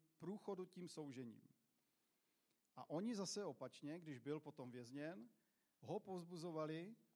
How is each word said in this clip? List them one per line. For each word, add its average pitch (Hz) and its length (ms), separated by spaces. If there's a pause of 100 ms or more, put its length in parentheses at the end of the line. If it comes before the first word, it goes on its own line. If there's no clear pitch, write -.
(220)
průchodu 185 440
tím 180 220
soužením. 127 600 (1300)
A 127 140
oni 208 260
zase 202 300
opačně, 143 540
když 151 200
byl 143 200
potom 135 320
vězněn, 143 580 (500)
ho 160 200
povzbuzovali 170 960 (200)